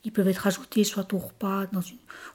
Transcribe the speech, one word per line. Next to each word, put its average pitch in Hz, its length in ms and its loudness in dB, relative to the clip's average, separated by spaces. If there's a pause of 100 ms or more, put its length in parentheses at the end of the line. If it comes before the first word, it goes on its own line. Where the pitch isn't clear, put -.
Ils 214 80 -8
peuvent 190 160 4
être 185 180 2
ajoutés 202 380 2
soit 196 280 -4
au 190 40 2
repas 196 560 -2
dans 180 80 0
une, - 160 -8 (380)